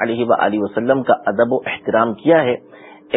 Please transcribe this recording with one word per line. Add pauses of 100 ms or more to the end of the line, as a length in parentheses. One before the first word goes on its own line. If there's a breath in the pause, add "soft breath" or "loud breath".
علیہ
وآلہ
وسلم
کا (160)
ادب
و
احترام (100)
کیا
ہے، (600 loud breath)